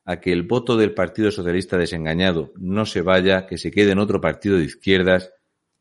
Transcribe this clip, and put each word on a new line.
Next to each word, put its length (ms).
a 160
que 100
el 120
voto 340
del 160
Partido 360
Socialista 480
desengañado 800
no 300
se 160
vaya, 440
que 120
se 140
quede 200
en 80
otro 220
partido 360
de 60
izquierdas. 680